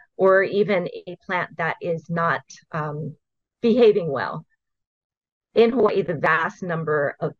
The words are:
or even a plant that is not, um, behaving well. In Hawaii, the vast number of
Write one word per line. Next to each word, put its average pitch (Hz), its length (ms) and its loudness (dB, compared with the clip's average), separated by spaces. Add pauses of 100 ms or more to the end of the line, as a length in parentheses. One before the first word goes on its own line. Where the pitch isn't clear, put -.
(160)
or 190 260 4
even 185 440 0 (220)
a 175 80 -12 (100)
plant 180 300 -4
that 160 240 -4
is 165 300 -6
not, 165 320 -2 (300)
um, 151 440 -8 (460)
behaving 220 500 4
well. 123 320 -6 (1080)
In 226 160 6
Hawaii, 208 320 2
the 165 120 -4
vast 160 480 -2
number 156 580 -2
of 147 200 -6